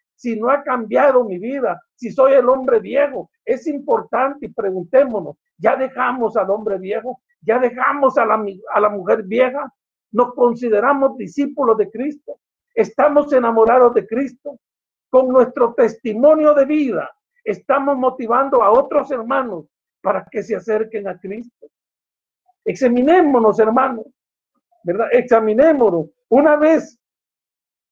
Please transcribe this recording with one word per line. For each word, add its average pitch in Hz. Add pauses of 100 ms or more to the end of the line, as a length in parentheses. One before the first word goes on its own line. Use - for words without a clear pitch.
(160)
si 226
no 226
ha 285
cambiado 247
mi 196
vida, 233 (160)
si 220
soy 269
el 247
hombre 254
viejo. 240 (160)
Es 254
importante, 277
y 165
preguntémonos, 190 (220)
¿ya 220
dejamos 254
al 190
hombre 202
viejo? 220 (200)
¿Ya 220
dejamos 262
a 233
la 220
mi-, 202 (120)
a 220
la 208
mujer 208
vieja? 247 (400)
¿Nos 247
consideramos 240
discípulos 247
de 196
Cristo? 285 (340)
¿Estamos 285
enamorados 240
de 226
Cristo? 269 (540)
Con 262
nuestro 240
testimonio 285
de 277
vida, 254 (320)
estamos 277
motivando 254
a 202
otros 269
hermanos 240 (380)
para 190
que 208
se 220
acerquen 214
a 180
Cristo. 208 (960)
Examinémonos, 254
hermanos, 233 (800)
¿verdad? 196
Examinémonos. 226 (180)
Una 294
vez 302 (920)